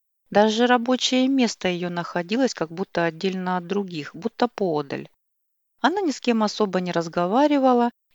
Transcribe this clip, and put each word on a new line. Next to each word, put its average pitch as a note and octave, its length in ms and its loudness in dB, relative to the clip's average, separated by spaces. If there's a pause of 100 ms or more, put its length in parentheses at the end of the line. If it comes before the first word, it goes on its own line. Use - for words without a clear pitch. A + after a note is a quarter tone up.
(320)
Даже G#3+ 340 4
рабочее B3 640 2
место B3+ 400 0
её F3+ 220 -2
находилось F3 640 -2
как D#3+ 180 -6
будто E3+ 340 -4
отдельно F3+ 520 -4
от F3 100 -8
других, F3 480 -6
будто A3+ 320 -4
поодаль. D3 600 -4 (760)
Она F4+ 200 0
ни E4 100 0
с - 80 -10
кем A3+ 240 0
особо G3 380 0
не F3+ 100 -4
разговаривала A#3+ 1000 2 (240)